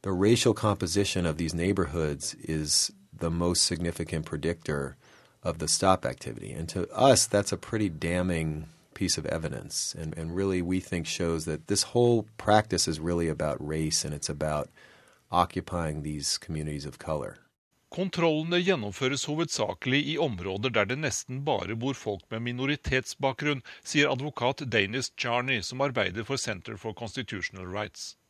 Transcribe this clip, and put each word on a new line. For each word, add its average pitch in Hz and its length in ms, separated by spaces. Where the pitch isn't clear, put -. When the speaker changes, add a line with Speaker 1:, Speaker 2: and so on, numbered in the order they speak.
Speaker 1:
The 95 160
racial 110 400
composition 95 680
of 78 100
these 80 160
neighborhoods 82 880
is 76 500
the - 160
most 87 380
significant 82 580
predictor 73 720
of 82 140
the 80 100
stop - 380
activity. 64 440
And 80 200
to 92 260
us, 120 300
that's 101 260
a 95 80
pretty 107 300
damning 80 800
piece - 240
of 78 80
evidence, - 720
and, 78 240
and 82 180
really, 95 240
we 92 200
think, 87 260
shows 82 380
that 80 240
this - 260
whole 120 320
practice 104 520
is 78 120
really 85 280
about 76 280
race, 78 380
and 76 80
it's 73 160
about 76 400
occupying 85 720
these 73 340
communities 76 480
of 71 140
color. 73 400
Speaker 2:
Kontrollene 170 720
gjennomføres 135 640
hovedsakelig 147 840
i 151 120
områder 101 520
der 113 140
det 123 160
nesten 131 440
bare 104 300
bor 127 200
folk 101 360
med 113 120
minoritetsbakgrunn, 135 1200
sier 143 300
advokat 135 560
Danis 113 480
Charney, 123 460
som 127 180
arbeider 110 480
for 135 80
Center 107 400
for 110 160
Constitutional 101 720
Rights. 101 500